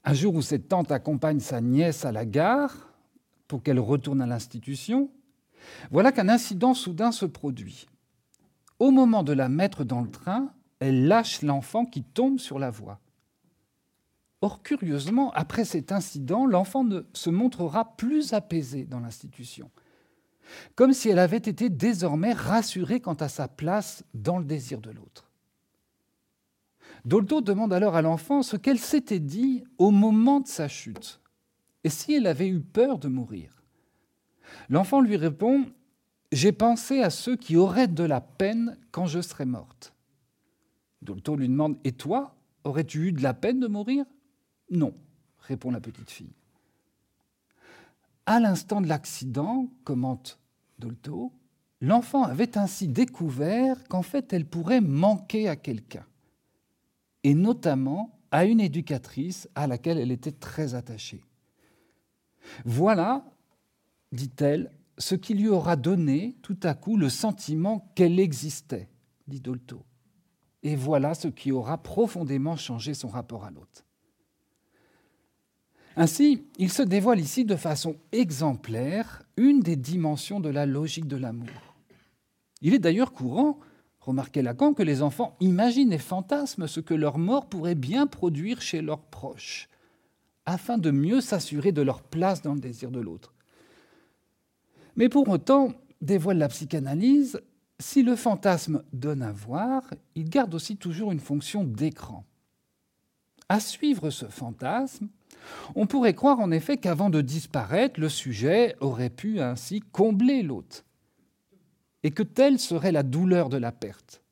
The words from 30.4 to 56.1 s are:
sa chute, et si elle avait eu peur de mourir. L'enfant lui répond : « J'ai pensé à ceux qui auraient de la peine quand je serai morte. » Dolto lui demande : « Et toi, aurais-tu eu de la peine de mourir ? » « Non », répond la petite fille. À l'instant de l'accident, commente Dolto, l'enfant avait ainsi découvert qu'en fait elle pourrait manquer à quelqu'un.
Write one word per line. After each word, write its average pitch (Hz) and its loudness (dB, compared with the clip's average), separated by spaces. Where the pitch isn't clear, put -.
sa 147 -6
chute, - -14
et 156 0
si - -4
elle 247 4
avait 165 0
eu 180 0
peur 240 0
de 147 -6
mourir. 107 -8
L'enfant 190 4
lui 208 4
répond : « 202 2
J'ai 151 4
pensé 233 2
à 190 2
ceux - -4
qui 160 0
auraient 190 6
de 170 0
la 147 0
peine 226 -4
quand 180 -4
je 170 -2
serai - -10
morte. » - -10
Dolto 107 -6
lui 131 0
demande : « 147 0
Et 135 -2
toi, 220 -6
aurais-tu 156 -4
eu - -2
de 151 -4
la 269 0
peine 254 -2
de 247 -2
mourir ? » « 226 -2
Non », 160 0
répond 127 -8
la 120 -6
petite 113 -18
fille. - -20
À 226 4
l'instant 202 2
de 180 2
l'accident, 151 -4
commente 127 -4
Dolto, 147 -10
l'enfant 240 2
avait 202 -2
ainsi 196 -2
découvert 190 -2
qu'en 180 -2
fait - -6
elle 170 -2
pourrait 170 0
manquer 196 0
à 147 -4
quelqu'un. - -10